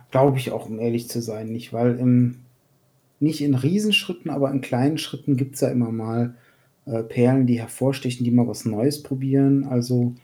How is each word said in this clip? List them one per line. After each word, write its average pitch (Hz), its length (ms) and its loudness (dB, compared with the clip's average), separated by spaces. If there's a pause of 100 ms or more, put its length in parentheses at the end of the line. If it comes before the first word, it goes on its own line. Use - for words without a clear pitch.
(100)
glaub 135 260 4
ich 123 160 -6
auch, 113 140 -8
um 110 120 -10
ehrlich 117 300 -2
zu 120 120 -6
sein, 110 280 -8
nicht, 113 240 -10
weil 117 260 2
im, 123 420 4 (800)
nicht 156 220 0
in 143 140 2
Riesenschritten, 190 760 0
aber 139 220 0
in 135 80 -2
kleinen 135 380 0
Schritten 143 380 -2
gibt's 127 240 -4
ja 135 80 2
immer 120 220 0
mal, 113 440 -2 (520)
äh, 113 160 -2
Perlen, 123 440 2
die 120 120 2
hervorstechen, 127 680 -4
die 120 60 0
mal 120 160 4
was 104 180 -8
Neues 127 380 -2
probieren. 139 640 2
Also, 123 600 0